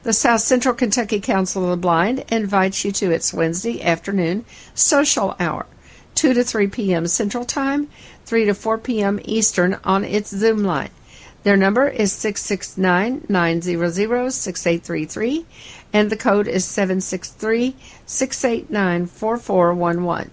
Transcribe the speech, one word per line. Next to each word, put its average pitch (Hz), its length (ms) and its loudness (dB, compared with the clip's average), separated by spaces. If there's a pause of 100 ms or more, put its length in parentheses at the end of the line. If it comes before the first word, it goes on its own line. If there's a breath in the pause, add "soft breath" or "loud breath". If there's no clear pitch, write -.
The 226 120 0
South 233 260 4
Central 247 340 2
Kentucky 214 460 0
Council 190 440 0
of 180 60 0
the 180 60 0
Blind 180 540 2
invites 196 520 0
you 202 100 -2
to 190 180 -2
its - 240 0
Wednesday 170 480 -2
afternoon 180 640 -2 (280 loud breath)
social 277 640 2
hour, 170 280 -4 (480 loud breath)
two 262 180 2
to 240 100 4
three 214 240 0
P 202 280 -2
M 165 120 0
Central 220 380 -2
Time, 285 460 -2 (340 loud breath)
three 226 220 2
to 202 80 2
four 220 240 -2
P 220 240 -2
M 202 220 0
Eastern 196 600 0
on 190 180 2
its 208 280 -2
Zoom 208 340 2
line. 160 260 -2 (520 loud breath)
Their 202 160 4
number 208 280 4
is 208 260 0
six - 280 -4
six - 380 -6
nine, 190 500 2
nine 170 320 2
zero 170 300 0
zero, 233 400 0
six - 360 -6
eight 170 160 2
three 160 220 -4
three, 254 400 -2 (480 loud breath)
and 208 160 4
the 214 80 -2
code 208 320 2
is 185 160 -2
seven 190 380 0
six - 260 -8
three, 233 480 -2 (300 loud breath)
six - 360 -4
eight 233 280 -2
nine, 180 340 2
four 214 320 -4
four 180 380 2
one 175 300 0
one. 165 280 -4